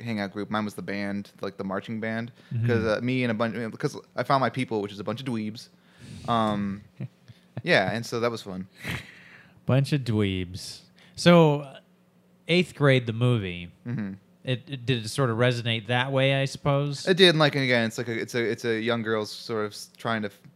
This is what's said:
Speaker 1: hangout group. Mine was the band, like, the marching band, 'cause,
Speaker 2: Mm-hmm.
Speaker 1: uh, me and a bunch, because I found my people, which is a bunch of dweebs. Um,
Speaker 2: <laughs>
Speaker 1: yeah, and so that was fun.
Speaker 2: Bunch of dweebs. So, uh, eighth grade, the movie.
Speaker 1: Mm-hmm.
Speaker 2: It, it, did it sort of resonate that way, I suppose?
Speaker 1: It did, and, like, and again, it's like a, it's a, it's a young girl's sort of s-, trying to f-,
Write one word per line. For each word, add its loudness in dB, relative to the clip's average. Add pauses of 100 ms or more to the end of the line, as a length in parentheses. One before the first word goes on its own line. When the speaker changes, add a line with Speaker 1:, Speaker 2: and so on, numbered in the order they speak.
Speaker 1:
hangout -4
group. -8
Mine -2
was -8
the -10
band, -6 (100)
like, -8
the -10
marching -6
band, -6 (360)
'cause, 4
Speaker 2:
Mm-hmm. 0
Speaker 1:
uh, 2
me 0
and 0
a 0
bunch, -2 (180)
because -4 (200)
I -2
found 2
my 2
people, -2
which -6
is -12
a -10
bunch -4
of -10
dweebs. -6 (600)
Um, 0 (400)
Speaker 2:
<laughs> -16
Speaker 1:
yeah, 4
and -4
so -4
that 2
was -6
fun. -8 (1000)
Speaker 2:
Bunch 4
of 0
dweebs. -2 (360)
So, 6
uh, -16 (720)
eighth 2
grade, 6
the -2
movie. 0 (160)
Speaker 1:
Mm-hmm. -4 (300)
Speaker 2:
It, -6
it, -10
did 0
it -8
sort 0
of -2
resonate 0
that 0
way, 2
I 0
suppose? -2
Speaker 1:
It 4
did, 10
and, 4
like, 4
and 2
again, 4
it's -6
like -4
a, -2
it's -6
a, 0
it's -2
a 0
young 0
girl's -2
sort -4
of -10
s-, -16
trying -2
to -4
f-, -14 (160)